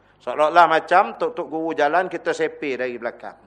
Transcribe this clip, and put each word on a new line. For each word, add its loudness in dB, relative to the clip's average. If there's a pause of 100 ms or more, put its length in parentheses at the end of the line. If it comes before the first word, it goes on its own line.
(220)
Seolah-olah 4
macam 2
tok-tok -6
guru -6
jalan, 0
kita -6
sepir -4
dari -6
belakang. -12